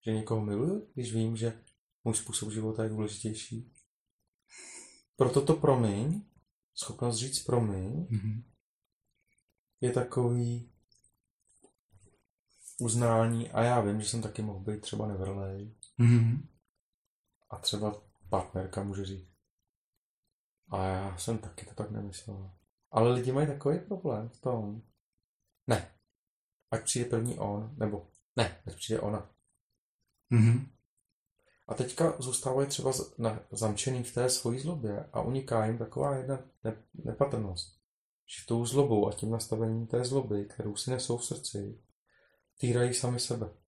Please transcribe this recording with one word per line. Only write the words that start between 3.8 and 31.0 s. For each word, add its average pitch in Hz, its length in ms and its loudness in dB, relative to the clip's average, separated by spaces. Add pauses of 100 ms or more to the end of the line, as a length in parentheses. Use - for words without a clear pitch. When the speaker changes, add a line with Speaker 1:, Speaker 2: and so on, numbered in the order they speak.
Speaker 1:
Proto 131 260 4
to 151 140 4
promiň, 131 680 2 (520)
schopnost 120 440 -4
říct 131 260 -4
promiň, 113 640 0
Speaker 2:
Mhm. 107 320 -2 (1400)
Speaker 1:
je 123 120 0
takový 120 800 0 (2000)
uznání, 117 680 4
a 113 120 2
já 120 180 6
vím, 104 200 2
že 104 80 -4
jsem 113 140 -2
taky 107 200 -4
mohl 101 180 -4
být 104 200 -4
třeba 107 260 -4
nevrlej. 98 680 -4 (240)
Speaker 2:
Mhm. 120 500 6 (1040)
Speaker 1:
A - 80 -10
třeba 104 440 -2 (260)
partnerka 95 540 -2
může 98 220 -4
říct: 95 240 -10 (1400)
„A 95 160 -2
já 95 340 -2
jsem 113 200 -2
taky - 280 -12
to - 80 -20
tak 107 160 -6
nemyslela.“ 101 680 -10 (340)
Ale 117 220 6
lidi 123 200 2
mají 143 140 4
takový 143 320 0
problém 131 500 -4
v - 120 -18
tom: 113 420 -4 (840)
„Ne, 110 260 0 (800)
ať 113 140 0
přijde 120 260 0
první 117 280 0
on“, 104 380 -4
nebo 104 340 -4 (260)
„Ne, 107 300 0
ať 90 100 -10
přijde - 240 -2
ona.“ 104 300 -4 (1000)
Speaker 2:
Mhm. 117 420 6 (960)